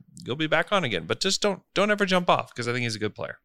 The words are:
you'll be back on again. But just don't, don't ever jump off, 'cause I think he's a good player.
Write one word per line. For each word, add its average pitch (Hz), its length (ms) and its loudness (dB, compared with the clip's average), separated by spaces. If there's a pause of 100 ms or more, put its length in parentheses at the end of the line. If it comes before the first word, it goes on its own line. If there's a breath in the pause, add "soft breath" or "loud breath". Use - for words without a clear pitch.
(240)
you'll 117 120 -4
be 156 100 -2
back 156 260 0
on 185 120 4
again. 90 220 -2
But 113 140 -2
just 190 220 -2
don't, 196 200 -2 (120)
don't 208 160 2
ever 202 160 2
jump 180 240 2
off, - 240 0
'cause 120 140 -6
I 120 40 0
think 123 120 -2
he's 113 120 -2
a 101 40 -8
good 107 140 -2
player. - 300 -10